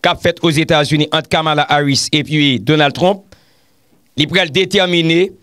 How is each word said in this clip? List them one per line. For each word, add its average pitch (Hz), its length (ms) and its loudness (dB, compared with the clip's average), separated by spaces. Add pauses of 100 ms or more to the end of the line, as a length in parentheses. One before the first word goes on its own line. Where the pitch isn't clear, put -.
k 175 80 0
ap 147 100 -6
fèt 170 220 -4
aux 160 180 2
Etazini 151 480 0
ant 156 200 -4
Kamala 156 400 0
Harris 143 420 0
epi 147 480 0
Donald 147 380 2
Trump, 190 260 0 (920)
li 147 120 0
pral 175 220 0
detemine 180 800 2 (120)